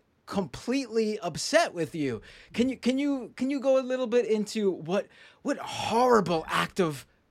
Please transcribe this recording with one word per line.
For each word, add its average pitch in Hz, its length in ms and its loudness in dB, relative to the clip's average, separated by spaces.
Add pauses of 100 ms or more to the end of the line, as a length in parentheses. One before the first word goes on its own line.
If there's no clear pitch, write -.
(260)
completely 220 920 -2
upset 180 540 0
with 165 200 -4
you. 135 260 -4 (320)
Can 247 160 2
you, 240 80 -4
can 262 220 0
you, 277 380 -2
can 262 140 -2
you 277 100 -2
go 262 180 4
a 262 60 2
little 254 220 -2
bit 240 200 2
into 208 440 0
what, 170 360 -2 (360)
what - 160 -2
horrible 208 920 2
act 175 320 -2
of 151 260 -2 (240)